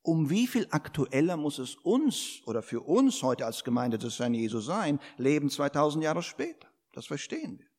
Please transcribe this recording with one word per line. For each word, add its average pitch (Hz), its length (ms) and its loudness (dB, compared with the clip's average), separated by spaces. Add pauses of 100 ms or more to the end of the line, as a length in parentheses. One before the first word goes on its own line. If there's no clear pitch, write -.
Um 160 300 2
wie 220 160 4
viel 226 240 0
aktueller 156 640 0
muss 147 220 -4
es 127 180 -8
uns - 720 0
oder 113 160 -2
für 117 180 -4
uns 233 420 2
heute 127 220 0
als 113 200 -6
Gemeinde 123 340 0
des 117 200 -6
Herrn 120 160 2
Jesus 113 320 -2
sein, 160 320 0 (200)
leben 143 320 2
zweitausend 147 520 2
Jahre 156 200 0
später? - 460 -10 (240)
Das - 140 -14
verstehen - 520 -8
wir. - 80 -20 (120)